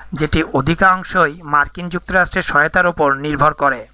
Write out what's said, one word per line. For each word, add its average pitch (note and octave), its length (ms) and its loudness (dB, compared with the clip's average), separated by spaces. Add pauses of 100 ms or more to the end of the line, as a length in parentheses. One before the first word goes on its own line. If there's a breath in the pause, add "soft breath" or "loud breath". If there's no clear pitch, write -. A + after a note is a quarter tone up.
(120 loud breath)
যেটি D#3 320 0 (100)
অধিকাংশই E3+ 880 0
মার্কিন D3 460 -2
যুক্তরাষ্ট্রের F3+ 540 -2
সহায়তার E3 440 2
ওপর D3+ 280 0
নির্ভর D3 380 0
করে। C3 420 -2